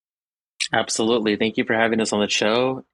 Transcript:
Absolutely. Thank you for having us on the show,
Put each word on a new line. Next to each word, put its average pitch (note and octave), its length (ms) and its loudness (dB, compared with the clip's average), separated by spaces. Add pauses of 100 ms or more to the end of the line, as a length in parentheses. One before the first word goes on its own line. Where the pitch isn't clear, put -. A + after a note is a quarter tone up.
(720)
Absolutely. A2 640 0
Thank A2 200 -2
you B2+ 80 0
for A#2 100 -2
having A2+ 260 2
us G#2+ 120 -2
on G#2 80 2
the G2+ 80 0
show, B2 640 0